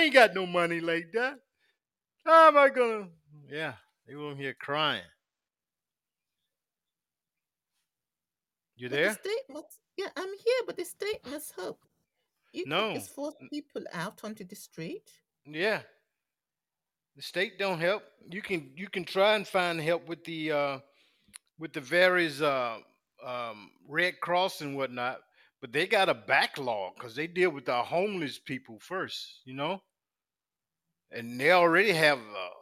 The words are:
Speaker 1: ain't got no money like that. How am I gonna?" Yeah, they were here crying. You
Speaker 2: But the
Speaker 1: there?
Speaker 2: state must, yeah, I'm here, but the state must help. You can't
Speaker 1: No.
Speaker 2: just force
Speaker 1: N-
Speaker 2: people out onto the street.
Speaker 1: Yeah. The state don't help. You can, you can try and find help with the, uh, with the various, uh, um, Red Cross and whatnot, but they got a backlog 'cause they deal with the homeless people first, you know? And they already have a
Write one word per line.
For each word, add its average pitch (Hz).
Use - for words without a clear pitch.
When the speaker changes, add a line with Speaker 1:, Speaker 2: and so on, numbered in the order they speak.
Speaker 1:
ain't 294
got 220
no 185
money 170
like 165
that. 254
How 320
am 294
I 277
gonna?" 220
Yeah, 143
they 135
were 147
here 139
crying. 143
You 123
Speaker 2:
But 139
the 147
Speaker 1:
there? 202
Speaker 2:
state 427
must, -
yeah, 381
I'm 381
here, 480
but -
the 359
state -
must 294
help. -
You -
can't 131
Speaker 1:
No. 190
Speaker 2:
just -
force 294
Speaker 1:
N- 269
Speaker 2:
people 294
out 175
onto 214
the 185
street. -
Speaker 1:
Yeah. 160
The 139
state 190
don't 190
help. 196
You 185
can, 147
you 190
can 180
try 202
and 202
find 175
help 160
with 165
the, 156
uh, 143
with 160
the 160
various, 165
uh, 127
um, 117
Red 170
Cross 180
and 139
whatnot, 123
but 120
they 151
got 190
a 139
backlog 113
'cause 120
they 151
deal 180
with 135
the 123
homeless 170
people 127
first, -
you 131
know? 160
And 120
they 147
already 180
have 156
a 101